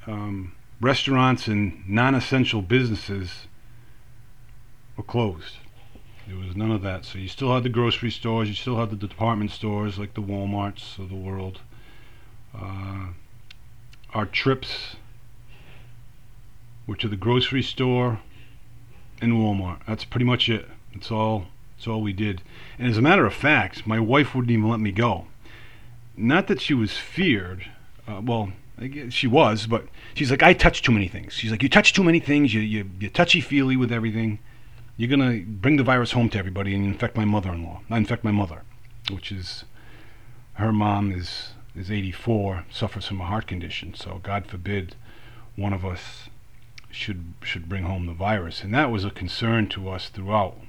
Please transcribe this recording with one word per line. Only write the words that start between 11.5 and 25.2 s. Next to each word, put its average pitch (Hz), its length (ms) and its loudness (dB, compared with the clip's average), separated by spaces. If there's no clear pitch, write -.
Uh, 98 520 -8
our 107 120 0
trips - 720 -2
were 104 100 -6
to - 120 -6
the 104 80 -2
grocery 123 480 2
store, 123 560 0
and 117 120 4
Walmart. 98 540 2
That's 110 180 -4
pretty 123 200 2
much 123 240 4
it. 110 180 0
That's - 180 -8
all, 110 360 2
that's - 120 -10
all 110 140 -2
we 104 120 0
did. 98 280 0
And 123 100 0
as 113 100 4
a 110 40 6
matter 160 240 8
of 98 80 4
fact, 135 520 2
my 110 140 2
wife 131 340 6
wouldn't 123 180 2
even 110 180 6
let 117 100 2
me 107 120 2
go. 92 360 2